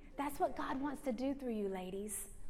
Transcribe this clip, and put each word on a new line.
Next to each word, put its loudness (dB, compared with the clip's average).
That's 0
what 4
God 0
wants 0
to 2
do 2
through -2
you, 2
ladies. -2